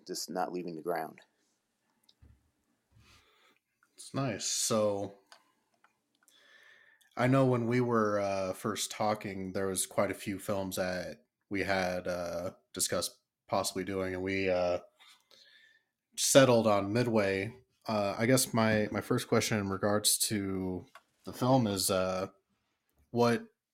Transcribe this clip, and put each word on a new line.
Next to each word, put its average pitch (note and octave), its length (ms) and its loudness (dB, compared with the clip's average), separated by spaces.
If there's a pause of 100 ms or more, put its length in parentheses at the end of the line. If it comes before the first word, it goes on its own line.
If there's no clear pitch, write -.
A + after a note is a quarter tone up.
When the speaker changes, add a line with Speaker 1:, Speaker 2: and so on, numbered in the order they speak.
Speaker 1:
just F2 240 -10
not E2+ 200 -4
leaving F2 240 -8
the D#2 60 -12
ground. E2 380 -6 (2750)
Speaker 2:
It's - 200 -14
nice. B2+ 300 -4
So G#2 680 0 (2000)
I A#2+ 120 2
know C3+ 180 6
when A#2+ 220 2
we B2 140 2
were, A2 380 2
uh, G2 340 -2
first - 360 -4
talking, G2 640 -4
there G2 140 -2
was F#2 180 -2
quite G2+ 240 0
a F#2+ 60 -4
few G2 240 -8
films G2 380 -6
that F2+ 400 -6 (340)
we G2 100 -2
had, F2+ 460 -2
uh, F2 420 -6 (240)
discussed - 400 -2 (340)
possibly F#2+ 360 -2
doing, F#2 320 -4
and F#2 80 -6
we, F#2+ 260 0
uh, F2+ 300 2 (1400)
settled B2 480 8
on G2+ 260 2
Midway. G#2 640 0 (340)
Uh, G#2 300 -2
I A#2 80 0
guess B2+ 300 2
my, A2 360 2
my G#2 100 -4
first - 260 -2
question A2+ 320 2
in G2 100 -2
regards G#2 480 0 (120)
to F#2+ 580 -4 (420)
the - 80 -12
film B2+ 300 4
is, G2 240 0
uh, F#2 360 0 (840)
what A#2 320 2 (300)